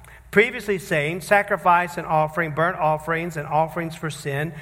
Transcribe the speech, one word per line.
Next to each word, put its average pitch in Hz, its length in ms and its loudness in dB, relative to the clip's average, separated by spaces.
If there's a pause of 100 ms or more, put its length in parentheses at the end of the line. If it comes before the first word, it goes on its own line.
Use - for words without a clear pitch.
(320)
Previously 214 480 2
saying, 160 420 -2
'Sacrifice 185 760 2
and 165 80 -6
offering, 156 460 0
burnt 165 260 0
offerings 160 600 -2
and 147 100 -6
offerings 160 480 -2
for 160 140 -6
sin, 147 420 -4 (100)